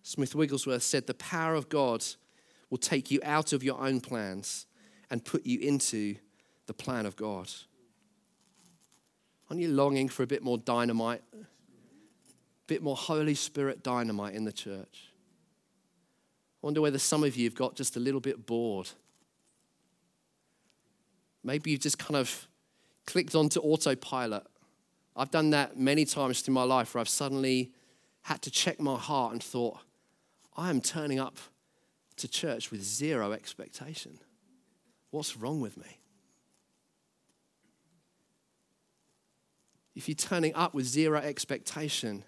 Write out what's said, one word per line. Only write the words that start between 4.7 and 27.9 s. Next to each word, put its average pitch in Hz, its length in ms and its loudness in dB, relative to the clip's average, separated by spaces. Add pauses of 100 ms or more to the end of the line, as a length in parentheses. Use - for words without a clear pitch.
and 117 140 -4
put - 200 -2
you 123 140 0
into 113 560 0 (520)
the 110 80 -10
plan 120 320 -4
of 95 100 -6
God." 101 340 -6 (2000)
Aren't 170 100 -4
you 170 60 2
longing 139 420 4
for 131 140 -2
a 123 60 2
bit 135 160 -2
more 123 140 2
dynamite? 117 680 0 (100)
A 220 120 -18 (1200)
bit 143 160 0
more 143 100 0
Holy 151 400 2
Spirit 139 480 -2
dynamite 110 540 -2
in 110 80 -4
the 104 80 -4
church? - 600 -12 (1500)
I 143 40 -6
wonder 151 140 2
whether 139 200 4
some 151 240 4
of 131 120 2
you 120 120 2
have 117 80 -2
got 127 180 0
just - 220 -4
a 123 40 -2
little 135 200 0
bit 123 260 -6
bored. 113 420 -2 (2500)
Maybe 151 300 0
you've 139 80 2
just - 180 0
kind - 160 -4
of - 320 0 (600)
clicked - 280 0
onto 151 240 6
autopilot. 135 880 0 (720)
I've 135 160 0
done 156 180 6
that 143 260 4
many 139 280 6
times 135 380 0
through 135 120 2
my 127 80 4
life 127 320 2
where 120 60 0
I've 113 80 -2
suddenly 131 640 2 (500)